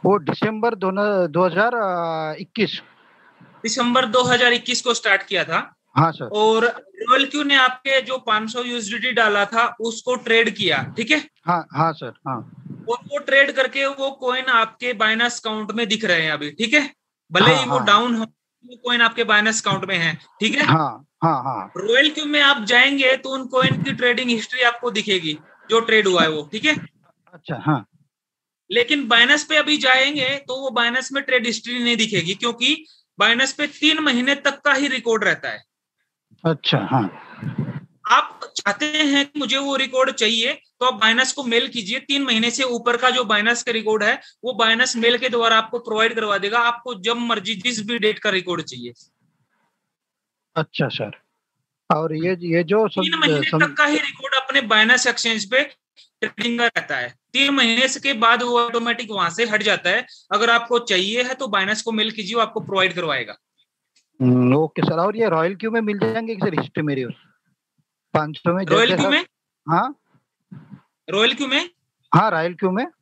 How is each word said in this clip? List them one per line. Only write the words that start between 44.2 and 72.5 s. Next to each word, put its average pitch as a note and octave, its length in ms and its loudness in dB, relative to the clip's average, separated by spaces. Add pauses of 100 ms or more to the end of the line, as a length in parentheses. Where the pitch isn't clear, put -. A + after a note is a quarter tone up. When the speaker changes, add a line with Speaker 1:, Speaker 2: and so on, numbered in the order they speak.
Speaker 2:
वो B3 200 -6
Binance A#3 320 2
mail A#3 220 2
के B3+ 120 -2
द्वारा A3+ 280 2
आपको A3+ 220 -2
provide A3 360 0
करवा G#3 220 0
देगा, G3+ 220 0
आपको A#3 360 -2
जब A3+ 220 -2
मर्जी A3+ 380 -2
जिस G#3+ 320 -4
भी A#3 120 -4
date G#3 200 0
का G#3+ 100 -2
record F3+ 320 -2
चाहिए। A#2+ 320 -12 (1600)
Speaker 1:
अच्छा D3+ 320 -2
सर, G#2+ 240 -6 (840)
और D#3 200 -2
ये, F3 260 -2
ये F3 220 0
जो G#3 240 2
सब - 140 -2
Speaker 2:
तीन D#4+ 180 0
महीने D#3 300 2
Speaker 1:
सम- D#4 180 2
Speaker 2:
तक D4 60 -8
का D4+ 120 2
ही D4 120 2
record C#4 380 -6
अपने C4 260 0
Binance A3+ 460 4
exchange A3+ 440 -2
पे C4 120 2 (580)
ट्रेडिंग A#3 380 -4
का A#3 80 2
रहता D#3 300 -4
है। B2 180 -8 (180)
तीन C#4 200 2
महीने B3 340 2
से C4 120 -4
के C#4 140 -2
बाद A#3 300 4
वो A#3+ 160 2
automatic A#3 520 -2
वहां F#3 180 -2
से G#3 160 -2
हट G#3+ 180 -2
जाता F#3 260 0
है। A3+ 180 -2 (240)
अगर G#3+ 180 2
आपको A#3 300 2
चाहिए G#3+ 440 -2
है C4 100 -4
तो C4 140 -6
Binance G3+ 340 -2
को A3+ 100 -6
mail A3 200 -2
कीजिए, A3 240 -8
वो A#3 60 2
आपको A3 180 -2
provide F#3 340 0
करवाएगा। C3+ 440 -6 (840)
Speaker 1:
हम्म, B2+ 340 4
ओके D#3 260 0
sir। D#3+ 180 0
और G3+ 180 0
ये A3+ 120 2
royal E3 260 0
क्यू G#3+ 160 -6
में A3+ 100 0
मिल G#3 180 -4
जाएंगे A3+ 360 -2
सर F#3+ 240 -2
history D#3 240 -6
मेरी C#3 200 -2
उस A#2+ 100 -8 (1000)
पाँच D3+ 240 -6
सौ E3+ 160 -4
में? F#3+ 120 -4
Speaker 2:
Royal A#3 240 2
Speaker 1:
जैसे F#3 120 0
Speaker 2:
क्यू G3 100 0
Speaker 1:
सर D4 60 2
Speaker 2:
में? F4+ 80 -2 (440)
Speaker 1:
हाँ? A3+ 320 -2 (1080)
Speaker 2:
रॉयल A3+ 240 2
क्यू C4+ 140 -4
में? D#4 220 -2 (460)
Speaker 1:
हाँ, G3+ 160 4
रॉयल E3+ 220 -2